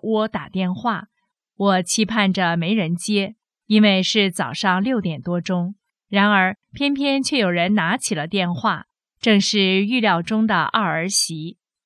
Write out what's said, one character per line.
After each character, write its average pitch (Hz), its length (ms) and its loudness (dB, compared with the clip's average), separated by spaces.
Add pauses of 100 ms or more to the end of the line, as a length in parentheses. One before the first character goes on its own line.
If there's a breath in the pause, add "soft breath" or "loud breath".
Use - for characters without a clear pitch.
窝 214 240 0
打 180 200 -8
电 185 240 -2
话， 208 360 -6 (480)
我 196 260 2
期 214 240 0
盼 202 260 2
着 175 240 0
没 170 160 0
人 175 240 0
接， 202 380 -2 (320)
因 214 160 6
为 196 200 4
是 196 280 2
早 135 240 -6
上 185 280 0
六 254 160 0
点 165 220 -4
多 175 180 -4
钟， 180 360 -2 (340)
然 202 220 2
而 190 260 2 (160)
偏 285 220 -2
偏 277 280 0
却 285 140 -2
有 202 140 2
人 175 240 0
拿 190 240 0
起 - 160 -4
了 151 120 -4
电 180 280 -2
话， 180 320 -4 (340)
正 214 180 4
是 196 460 2
预 240 160 0
料 180 220 2
中 220 240 0
的 190 160 0
二 214 200 -2
儿 165 240 -2
媳。 165 520 -4 (280)